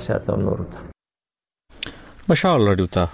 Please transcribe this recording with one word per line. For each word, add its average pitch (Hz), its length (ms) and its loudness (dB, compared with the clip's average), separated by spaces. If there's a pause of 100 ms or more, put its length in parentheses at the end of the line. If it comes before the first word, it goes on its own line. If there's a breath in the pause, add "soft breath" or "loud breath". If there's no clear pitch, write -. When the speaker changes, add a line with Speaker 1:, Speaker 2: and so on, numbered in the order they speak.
Speaker 1:
آسیا - 180 -2
ته - 140 -4
او 104 160 0
نورو - 240 -4
ته. - 60 -16 (1500 loud breath)
Speaker 2:
مشال 160 400 4
راډیو 95 180 2
ته 87 280 0